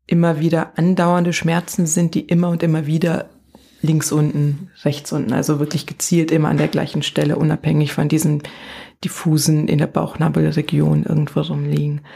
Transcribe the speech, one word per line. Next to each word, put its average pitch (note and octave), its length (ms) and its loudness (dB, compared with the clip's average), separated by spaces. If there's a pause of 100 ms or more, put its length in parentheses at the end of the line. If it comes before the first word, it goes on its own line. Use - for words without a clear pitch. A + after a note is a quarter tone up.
immer E3+ 300 2
wieder D#3+ 380 0
andauernde F3 560 2
Schmerzen E3+ 520 0
sind, E3 300 0
die - 60 -2
immer F3 280 2
und E3 140 -2
immer D#3+ 220 2
wieder D#3 440 0 (520)
links D#3 300 0
unten, D3 580 0 (140)
rechts - 300 -4
unten, D#3 180 -2
also D3+ 280 0
wirklich D3 260 -4
gezielt E3 460 0
immer D#3+ 180 2
an D#3 80 0
der D#3 100 2
gleichen D3 340 -2
Stelle, D3 360 0
unabhängig D3+ 560 0
von D3+ 160 -2
diesen D3+ 340 0 (600)
diffusen D#3 640 0
in D3 100 2
der C#3+ 100 2
Bauchnabelregion D#3 1160 0
irgendwo D3+ 380 -2
rumliegen. D3 600 -2 (140)